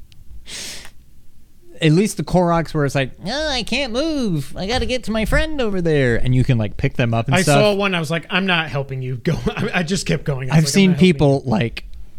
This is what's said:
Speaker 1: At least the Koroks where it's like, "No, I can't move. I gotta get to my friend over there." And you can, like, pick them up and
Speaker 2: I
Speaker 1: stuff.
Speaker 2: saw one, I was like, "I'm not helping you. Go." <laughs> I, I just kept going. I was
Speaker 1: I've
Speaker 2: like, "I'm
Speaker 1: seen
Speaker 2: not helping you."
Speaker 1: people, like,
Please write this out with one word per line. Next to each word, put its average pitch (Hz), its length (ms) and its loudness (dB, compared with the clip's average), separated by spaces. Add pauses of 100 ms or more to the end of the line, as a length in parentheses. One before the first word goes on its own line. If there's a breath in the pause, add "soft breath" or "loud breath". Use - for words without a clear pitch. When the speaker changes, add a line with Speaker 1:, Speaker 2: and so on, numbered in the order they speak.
(1800 loud breath)
Speaker 1:
At 160 100 4
least 202 260 2
the 165 60 -6
Koroks 170 500 0
where 151 120 0
it's 131 100 -4
like, 131 240 -4
"No, 254 280 -6
I 254 160 -4
can't 254 280 -4
move. 247 640 -2
I 175 120 -6
gotta 233 180 -2
get 247 200 -4
to 208 60 -2
my 220 140 0
friend 302 340 0
over 208 220 0
there." 143 360 2
And 123 180 4
you 127 80 6
can, 123 140 4
like, 107 200 -2
pick - 180 -2
them 117 180 0
up 113 140 0
and 139 80 2
Speaker 2:
I 185 60 4
Speaker 1:
stuff. 147 180 4
Speaker 2:
saw 208 140 6
one, 196 220 0
I 170 40 -2
was 160 120 -4
like, 165 180 -4
"I'm 196 160 0
not 165 240 0
helping 135 320 -6
you. 127 160 -6
Go." - 160 -2
<laughs> - 140 -2
I, - 280 -2
I 180 80 2
just 170 220 -2
kept 165 180 0
going. 135 280 -2
I 151 40 0
was - 20 8
Speaker 1:
I've 160 60 6
Speaker 2:
like, 151 40 2
"I'm - 40 -2
Speaker 1:
seen 196 200 6
Speaker 2:
not 170 80 4
helping 180 80 8
you." 180 60 6
Speaker 1:
people, 139 320 4
like, 123 400 -2 (340)